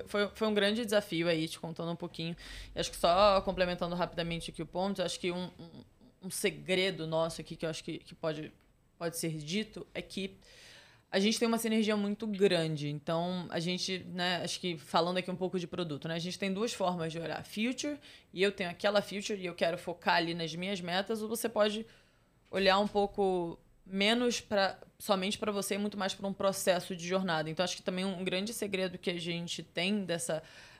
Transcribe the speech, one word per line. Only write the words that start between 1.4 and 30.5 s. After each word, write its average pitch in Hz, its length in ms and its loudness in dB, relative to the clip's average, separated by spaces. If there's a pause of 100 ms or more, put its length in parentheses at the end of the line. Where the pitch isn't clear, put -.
te - 120 -12
contando 165 320 -4
um 170 40 -4
pouquinho. 165 400 -6 (400)
E - 40 -2
acho 170 100 -2
que - 80 -12
só 202 440 8
complementando 180 540 0
rapidamente 170 540 -2
aqui 165 140 -8
o - 20 -8
ponto, 185 360 -2
eu 175 40 0
acho 175 140 -4
que - 120 -2
um, 180 280 -4
um, 165 240 -18 (400)
um 185 80 -8
segredo 175 720 0
nosso 160 360 0
aqui 160 140 -12
que - 80 -8
eu 165 60 0
acho 156 140 -6
que, 156 160 -8
que - 160 -20
pode, 156 360 -4 (460)
pode 170 200 -4
ser 160 200 -2
dito 180 560 -4
é - 80 -6
que 190 340 -8 (760)
a 190 80 4
gente 214 200 4
tem 240 80 4
uma 226 100 4
sinergia 220 400 2
muito 208 300 -2
grande. 170 600 4
Então, 170 600 -2
a - 100 -2
gente, 180 540 -2
né, 180 300 2
acho - 160 -4
que 175 180 -2
falando 175 400 2
aqui 180 140 0
um 180 40 -2
pouco 185 240 -2
de 170 60 -4
produto, 165 420 -4
né, 160 60 -2
a 170 60 -2
gente 180 180 -6
tem 196 160 -2
duas 220 180 -2
formas 175 400 0
de 160 60 -6
olhar. 160 260 -4
Future, 262 540 -2 (340)
e 170 120 0
eu 202 80 4
tenho 190 180 -4
aquela 202 320 2
future 202 400 -4
e 180 60 -4
eu 170 80 -6
quero 175 200 2
focar 175 420 0
ali 170 180 2
nas 165 180 -4
minhas 180 280 -4
metas, 202 420 -2
ou 220 40 -4
você 226 220 -2
pode 214 340 2 (680)
olhar 190 260 4
um 208 100 4
pouco 196 720 0 (260)
menos 220 560 2
pra, 196 380 2 (220)
somente 196 400 2
pra 214 120 -2
você 202 220 -2
e 196 60 0
muito 202 180 -4
mais 196 160 -2
pra - 140 -6
um 196 60 -2
processo 190 600 2
de 170 120 -8
jornada. 175 420 0
Então, 160 140 0
acho 180 120 -2
que - 60 -12
também 185 240 -2
um, 190 140 -2
um 185 40 -4
grande 185 300 -2
segredo 185 460 -2
que - 100 -4
a 175 100 -2
gente 170 440 -4
tem 190 420 0
dessa, 160 380 -2 (360)